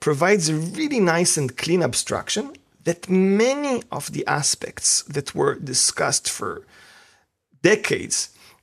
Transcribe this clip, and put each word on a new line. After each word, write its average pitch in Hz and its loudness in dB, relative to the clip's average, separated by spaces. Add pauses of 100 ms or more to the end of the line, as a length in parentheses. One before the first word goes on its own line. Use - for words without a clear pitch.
provides 160 2
a 160 0
really 247 -2
nice 170 2
and 139 -2
clean 170 0
abstraction 131 -4 (320)
that - -4
many 233 2
of 143 -8
the 147 -6
aspects - -2
that 143 -6
were 139 2
discussed - -2
for 82 -8 (1000)
decades - 2 (320)